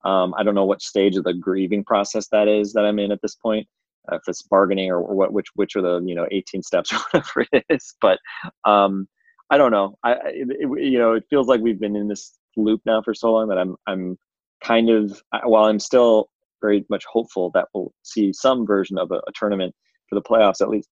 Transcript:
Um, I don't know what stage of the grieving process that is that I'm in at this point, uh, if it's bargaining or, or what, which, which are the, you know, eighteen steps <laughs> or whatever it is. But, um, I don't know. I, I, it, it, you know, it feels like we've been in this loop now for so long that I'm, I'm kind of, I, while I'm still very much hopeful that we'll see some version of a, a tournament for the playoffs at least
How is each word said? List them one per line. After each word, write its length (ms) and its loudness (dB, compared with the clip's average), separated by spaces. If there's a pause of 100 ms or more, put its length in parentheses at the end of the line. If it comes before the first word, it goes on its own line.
Um, 320 0
I 60 -2
don't 140 2
know 80 2
what 180 0
stage 340 2
of 80 -2
the 100 0
grieving 500 -2
process 480 0
that 160 4
is 240 0
that 120 2
I'm 140 0
in 140 -2
at 100 -6
this 140 -8
point, 320 -4 (420)
uh, 60 -4
if 100 -10
it's 160 -8
bargaining 480 2
or, 80 -2
or 160 -4
what, 180 0
which, 220 -4
which 220 -4
are 60 0
the, 220 0
you 100 -6
know, 180 -4
eighteen 300 -6
steps 300 -2
<laughs> 0 -
or 60 -4 (120)
whatever 420 -2
it 160 2
is. 320 -4
But, 180 4 (460)
um, 420 2 (440)
I 80 4
don't 120 6
know. 320 0
I, 120 2
I, 160 -6
it, 200 -8
it, 340 -6
you 140 0
know, 140 4
it 180 -2
feels 160 2
like 140 4
we've 180 0
been 160 -4
in 140 -2
this 280 -10 (200)
loop 280 2
now 180 2
for 120 -4
so 180 0
long 160 2
that 100 0
I'm, 180 -4 (100)
I'm 320 -6 (440)
kind 280 2
of, 320 0 (100)
I, 140 -6
while 200 6
I'm 120 2
still 500 2 (320)
very 280 0
much 160 -6
hopeful 500 -4
that 180 0
we'll 200 -8 (100)
see 300 -2
some 340 0
version 320 -2
of 140 -4
a, 40 -4
a 180 -8
tournament 400 -4 (340)
for 80 -4
the 60 -2
playoffs 380 4
at 100 0
least 280 -4